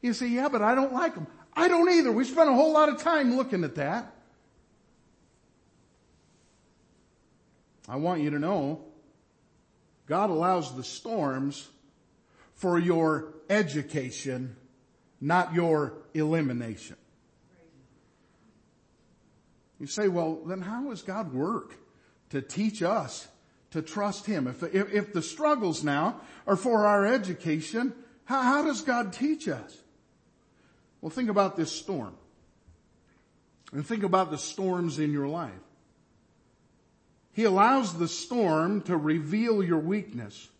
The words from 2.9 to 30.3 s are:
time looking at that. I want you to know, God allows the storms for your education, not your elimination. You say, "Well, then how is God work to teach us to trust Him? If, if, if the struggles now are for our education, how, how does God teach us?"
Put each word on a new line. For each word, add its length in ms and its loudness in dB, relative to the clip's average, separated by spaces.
time 360 2
looking 280 0
at 120 -6
that. 380 -4
I 80 -8
want 260 -2
you 80 0
to 80 -4
know, 460 -2
God 240 0
allows 440 0
the 80 -10
storms 880 -4
for 240 2
your 560 2
education, 1040 -4
not 340 0
your 400 2
elimination. 840 -2
You 80 -12
say, 220 0
"Well, 280 0
then 160 -8
how 300 -8
is 100 -12
God 320 -8
work 420 -4
to 100 -4
teach 420 -4
us 460 -2
to 100 -4
trust 420 -6
Him? 220 -2
If, 160 -8
if, 300 0
if 200 -2
the 80 -2
struggles 640 -2
now 360 0
are 100 4
for 300 2
our 180 6
education, 880 -2
how, 180 0
how 220 4
does 160 -2
God 320 -2
teach 360 -2
us?" 360 -8